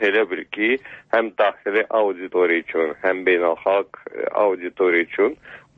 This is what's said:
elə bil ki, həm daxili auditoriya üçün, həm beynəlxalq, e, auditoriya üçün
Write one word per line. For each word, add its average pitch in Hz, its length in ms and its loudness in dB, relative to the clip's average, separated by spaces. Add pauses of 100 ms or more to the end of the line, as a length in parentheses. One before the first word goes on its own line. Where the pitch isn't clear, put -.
elə 104 240 2
bil 87 140 -8 (100)
ki, 107 160 -2 (460)
həm 113 160 0 (100)
daxili 104 400 0 (160)
auditoriya 90 640 0
üçün, 80 300 -2 (100)
həm 92 240 -2
beynəlxalq, 90 720 0 (160)
e, - 140 -6 (160)
auditoriya 87 680 0
üçün 117 300 -2 (400)